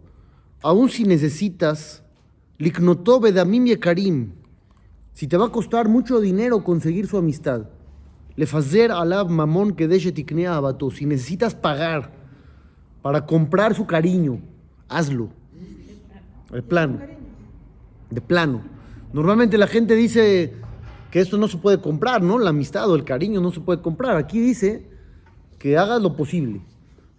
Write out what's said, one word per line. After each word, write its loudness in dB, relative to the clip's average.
Aún 4
si -4
necesitas, 0
liknotó 2
bedamim 2
yekarim, 0
si -10
te 2
va 4
a -4
costar -2
mucho 2
dinero 0
conseguir -2
su -4
amistad. -2
Lefazer 2
alab 0
mamón 0
kedesh 2
etiknea -4
abato, -2
si -8
necesitas -2
pagar -4
para -2
comprar 2
su -4
cariño, 0
hazlo. -4
De -8
plano. 0
De -8
plano. -2
Normalmente 2
la 4
gente 2
dice 2
que 2
esto 0
no 2
se -6
puede 4
comprar, 0
¿no? 2
La 2
amistad -2
o 4
el -2
cariño -2
no -2
se -10
puede -2
comprar. -2
Aquí -2
dice -2
que 2
hagas 2
lo -2
posible. -4